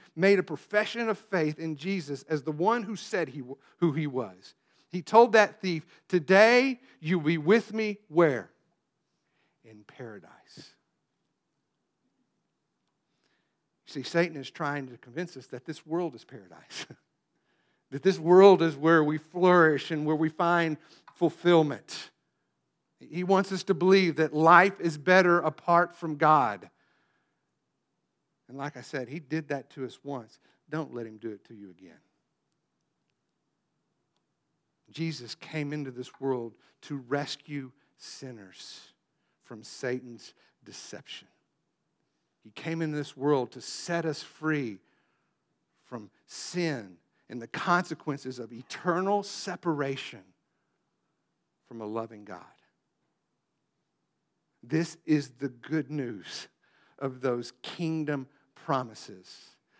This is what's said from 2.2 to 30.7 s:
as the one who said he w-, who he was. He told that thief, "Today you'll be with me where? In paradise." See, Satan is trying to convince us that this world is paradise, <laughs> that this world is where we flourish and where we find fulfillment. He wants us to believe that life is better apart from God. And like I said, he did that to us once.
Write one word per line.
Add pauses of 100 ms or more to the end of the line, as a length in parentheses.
as
the
one
who
said
he
w-, (220)
who
he
was. (340)
He
told
that
thief, (220)
"Today (200)
you'll
be
with
me (100)
where? (1120)
In
paradise." (3000)
See,
Satan
is
trying
to
convince
us
that
this
world
is
paradise, (480)
<laughs>
that
this
world
is
where
we
flourish
and
where
we
find (380)
fulfillment. (880)
He
wants
us
to
believe
that
life
is
better
apart
from
God. (1800)
And
like
I
said,
he
did
that
to
us
once. (320)